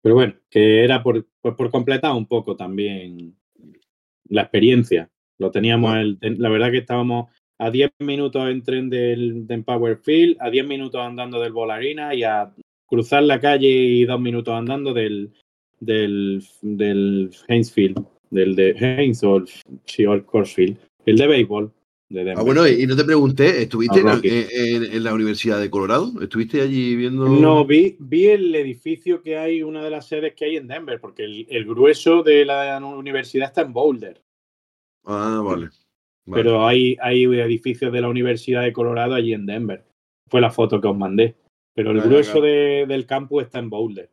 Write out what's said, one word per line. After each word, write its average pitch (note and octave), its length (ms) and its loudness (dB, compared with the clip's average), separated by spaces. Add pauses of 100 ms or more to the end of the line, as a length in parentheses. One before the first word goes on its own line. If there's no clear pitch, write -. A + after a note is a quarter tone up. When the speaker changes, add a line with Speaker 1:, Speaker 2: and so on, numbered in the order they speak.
Speaker 1:
Pero A2 140 4
bueno, B2 200 2 (140)
que G#2+ 360 4
era B2 180 0
por, A#2 220 -2 (160)
por, A#2+ 160 -6
por B2 140 -4
completar C3+ 420 -2
un A2+ 120 -4
poco G#2+ 300 -6
también F#2 800 -10 (920)
la G2+ 140 0
experiencia. A2 680 2 (280)
Lo F#2+ 140 -4
teníamos A#2 400 0
Speaker 2:
Bueno. A2 100 0
Speaker 1:
el, G#2 180 -4
ten-, A2 200 -6
la A#2 100 -2
verdad A2+ 220 0
que B2+ 60 -2
estábamos A#2+ 540 -4 (280)
a A2+ 100 -4
diez C3+ 300 0
minutos C#3 500 -4
en B2+ 140 -6
tren C3 260 -4
del, A#2+ 560 -4
del A2+ 200 -8
Power A#2 320 -2
Field, E3 420 2
a A#2+ 100 -6
diez C3 160 0
minutos C3+ 360 -6
andando B2 400 -8
del A#2 100 -4
Ball A2+ 200 -6
Arena C#3+ 440 -6
y A#2+ 80 -2
a G#2+ 300 -2 (340)
cruzar B2 360 2
la C#3 180 2
calle C#3 260 2
y B2 380 4
dos B2 160 -4
minutos A#2+ 320 -4
andando C3 400 -6
del, G#2 380 -4 (480)
del, G2+ 640 -2 (180)
del G2+ 680 -2 (160)
Heinz A#2 240 0
Field, G2 320 0 (260)
del F#2+ 260 0
de F#2+ 160 4
Heinz B2+ 520 0
o G2 140 4
el, F#2 80 0 (400)
sí, - 200 0
o G2+ 80 2
el G2 120 -2
Coors G2+ 280 -2
Field, F#2 240 0 (280)
el A2 120 6
de C#3 100 6
béisbol G#2+ 440 2 (380)
de F#2 100 -8
Denver. F#2 180 -4
Speaker 2:
Ah, A2 60 -2
bueno, C#3+ 240 4
y, B2 160 4
y C3 40 0
no C3 80 0
te D3 80 2
pregunté, C#3+ 580 2
¿estuviste A2+ 380 2
Speaker 1:
Al C#3+ 80 4
Speaker 2:
en, A2+ 60 6
Speaker 1:
Rocky. G2+ 160 0
Speaker 2:
en, A#2 540 0
en, G#2 100 -8
en A2+ 100 -2
la A2+ 100 -2
Universidad G#2+ 460 -2
de G2+ 100 -2
Colorado? A2+ 420 0 (100)
¿Estuviste A2+ 400 -4
allí C3 340 -2
viendo? B2+ 320 -2
Speaker 1:
No, D3+ 380 6
vi, E3 340 4
vi D#3 280 2
el G3 260 2
edificio D#3+ 680 -4
que D#3 160 -8
hay, D#3+ 260 -4
una D#3 200 -10
de D#3 60 -8
las D3+ 180 -12
sedes D3+ 280 -6
que D3+ 100 -8
hay D#3+ 120 -4
en C3+ 100 -10
Denver, C3+ 340 -12
porque G#2+ 240 -14
el, G#2+ 240 -14
el A2+ 160 -6
grueso C#3 580 4
de D3 220 6
la C#3 400 -4
universidad C3+ 600 -6
está E3+ 140 -4
en C#3 120 -6
Boulder. A#2+ 480 -2 (840)
Speaker 2:
Ah, G#2+ 380 -4
vale. F2 260 -6 (560)
Vale. F#2 160 -2
Speaker 1:
Pero A2+ 240 2
hay, B2 360 2
hay B2 240 2
edificios A#2+ 640 -2
de A#2+ 80 -2
la A#2+ 80 -2
Universidad B2 540 -2
de B2 100 0
Colorado A#2+ 440 -2
allí A#2 180 -2
en G#2 120 -8
Denver. G2+ 380 -8 (460)
Fue B2+ 100 2
la A#2 100 4
foto A2+ 300 0
que G#2 80 -2
os G2+ 80 0
mandé. G2+ 400 0 (400)
Pero G#2+ 160 -2
el G#2+ 60 2
Speaker 2:
Ya, G#2+ 60 0
ya, A2+ 60 2
Speaker 1:
grueso C#3+ 300 4
Speaker 2:
claro. D3+ 60 4
Speaker 1:
de, C#3+ 420 2
del C3 180 -4
campus C3+ 380 -4
está A#2+ 160 -12
en A2+ 100 -10
Boulder. G#2+ 440 -8